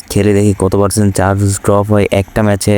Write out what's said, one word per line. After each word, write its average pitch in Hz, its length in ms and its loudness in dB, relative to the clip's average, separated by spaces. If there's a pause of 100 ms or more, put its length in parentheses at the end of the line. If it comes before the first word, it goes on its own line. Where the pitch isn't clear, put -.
(120)
খেলে 104 260 0
দেখি 104 240 2
কত 95 200 0
পার্সেন্ট 101 280 0 (100)
চার্জ 98 200 0 (260)
ড্রপ 101 280 2
হয় 104 120 2 (160)
একটা - 260 -4
ম্যাচে 101 300 0